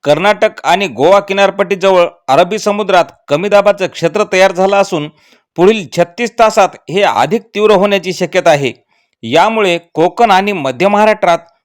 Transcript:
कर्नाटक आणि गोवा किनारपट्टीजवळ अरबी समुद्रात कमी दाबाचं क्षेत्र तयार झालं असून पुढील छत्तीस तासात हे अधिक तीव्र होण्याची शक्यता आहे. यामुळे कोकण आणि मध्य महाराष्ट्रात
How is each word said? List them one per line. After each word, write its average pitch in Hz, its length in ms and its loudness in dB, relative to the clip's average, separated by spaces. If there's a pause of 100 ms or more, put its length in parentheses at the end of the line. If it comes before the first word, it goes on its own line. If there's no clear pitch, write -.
कर्नाटक 185 600 0
आणि 180 220 0
गोवा 156 340 2
किनारपट्टीजवळ 196 840 0 (220)
अरबी 180 300 0
समुद्रात 202 460 -2 (240)
कमी 165 200 -2
दाबाचं 202 380 2
क्षेत्र 165 460 -4
तयार 190 200 2
झालं 190 240 0
असून 175 320 -2 (480)
पुढील 190 300 2 (100)
छत्तीस 220 420 -4
तासात 214 300 2 (220)
हे 190 120 -2
अधिक 151 400 -2 (120)
तीव्र 214 160 0
होण्याची 196 420 0
शक्यता 175 380 -2
आहे. 139 220 0 (500)
यामुळे 180 560 0 (160)
कोकण 180 360 0
आणि 196 220 2
मध्य 139 360 -4
महाराष्ट्रात 208 500 0 (260)